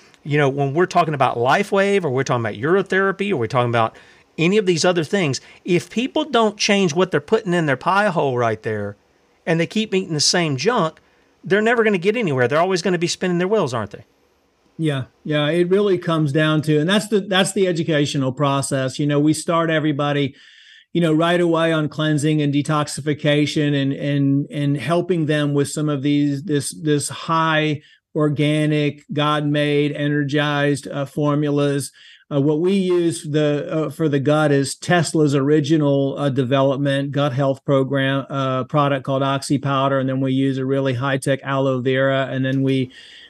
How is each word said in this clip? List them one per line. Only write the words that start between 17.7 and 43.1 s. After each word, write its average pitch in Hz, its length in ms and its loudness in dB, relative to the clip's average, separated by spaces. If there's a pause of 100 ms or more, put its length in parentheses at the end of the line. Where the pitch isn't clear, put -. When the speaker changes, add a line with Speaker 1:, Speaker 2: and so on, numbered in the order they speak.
Speaker 2:
process. 135 640 -2
You 147 80 -2
know, 147 120 2
we 151 140 4
start 165 380 -2
everybody, 147 640 0 (600)
you 175 80 2
know, 160 100 2
right 170 280 2
away 165 300 2
on 156 200 -2
cleansing 156 500 0
and 147 120 0
detoxification 147 1200 0
and, 139 180 0
and, 143 580 0
and 143 280 -2
helping 170 480 -2
them 147 260 0
with 143 160 0
some 151 220 -4
of 143 120 -2
these, 147 420 0
this, 147 360 -2
this 147 300 0
high 156 720 0 (320)
organic, 151 960 0
God-made, 147 800 0
energized, 147 960 0
uh, 143 160 -6
formulas. 143 880 0 (420)
Uh, 143 60 2
what 151 200 2
we 185 120 2
use 180 520 0
the, 147 460 0
uh, 156 200 -2
for 160 180 -2
the 143 100 0
gut 147 320 2
is 139 260 0
Tesla's 156 580 2
original, 143 840 2
uh, 143 120 -2
development 139 800 0
gut 143 220 0
health 135 320 -2
program, 135 640 0
uh, 131 340 -2
product 139 400 0
called 135 180 -2
Oxy 135 360 -2
Powder, 135 400 0
and 131 100 -2
then 131 140 -2
we 131 100 0
use 135 240 0
a 135 80 -4
really 135 300 0
high-tech 135 480 0
aloe 135 400 0
vera, 135 480 2
and 131 160 -2
then 135 160 0
we, 135 280 0 (400)